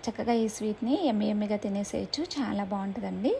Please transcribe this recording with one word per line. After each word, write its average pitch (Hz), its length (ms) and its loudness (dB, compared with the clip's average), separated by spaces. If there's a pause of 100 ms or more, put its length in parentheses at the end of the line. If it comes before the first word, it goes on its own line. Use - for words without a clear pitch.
చక్కగా 226 280 0 (100)
ఈ - 20 2 (100)
స్వీట్ని 214 400 0 (120)
యమ్మీ 208 240 2
యమ్మీగా 208 340 0
తినేసేయచ్చు, 196 580 -2 (120)
చాలా 208 360 0
బాగుంటుందండి. 196 680 0